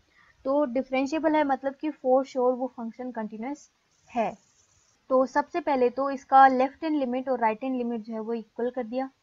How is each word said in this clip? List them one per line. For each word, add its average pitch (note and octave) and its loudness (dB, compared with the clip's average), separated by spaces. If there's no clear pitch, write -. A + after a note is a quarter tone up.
तो C#4+ 2
डिफरेंशिएबल C4+ -2
है D4+ 4
मतलब C4+ -2
कि D#4 -6
for C4 2
sure B3+ 0
वो B3+ -6
फंक्शन B3 -10
कंटीन्यूअस A3+ -10
है। A3 -2
तो C4 4
सबसे C#4+ -4
पहले C4 2
तो C4+ -2
इसका C4+ 6
लेफ्ट C4 0
हैंड D4+ -2
लिमिट C4 -2
और B3 -2
राइट A3 -2
हैंड C4 -4
लिमिट A#3+ -4
जो A3+ -12
है A3 -6
वो A3 -6
इक्वल A#3 -6
कर B3 -6
दिया B3+ -6